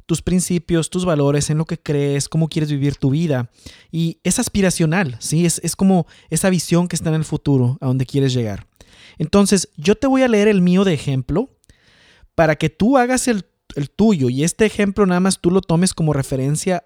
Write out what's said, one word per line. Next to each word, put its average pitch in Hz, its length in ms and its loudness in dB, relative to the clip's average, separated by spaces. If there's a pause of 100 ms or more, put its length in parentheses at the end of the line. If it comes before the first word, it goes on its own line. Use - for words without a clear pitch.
tus 165 160 -2
principios, 170 680 -2
tus 180 140 -4
valores, 143 460 0
en 151 80 0
lo 160 80 -2
que 165 120 -8
crees, 143 520 -2
cómo 160 180 0
quieres 151 240 -4
vivir 139 240 -2
tu 139 140 0
vida. 139 420 -2 (400)
Y 165 320 -4
es 185 160 -2
aspiracional, 170 800 0
¿sí? 165 260 -2
Es, - 200 -2
es 160 100 -4
como 190 320 2 (220)
esa 160 200 0
visión 175 380 0
que 170 80 -6
está 160 140 -4
en 156 60 0
el 160 100 -2
futuro, 135 560 0
a 135 60 -4
donde 127 180 0
quieres 135 280 0
llegar. 110 340 -6 (500)
Entonces, 196 580 2
yo 175 200 2
te 277 120 -2
voy 262 140 2
a 254 80 2
leer 208 180 4
el 202 140 4
mío 180 240 4
de 185 80 2
ejemplo 139 560 -4 (880)
para 156 200 2
que 156 140 -2
tú 254 280 2
hagas 247 300 2
el, 208 200 -2 (280)
el 143 140 -4
tuyo. 185 400 2
Y 135 160 -2
este 214 200 0
ejemplo 202 400 0
nada 180 140 2
más 185 220 0
tú 175 100 2
lo 190 80 2
tomes 180 340 0
como 156 200 -2
referencia 143 720 -2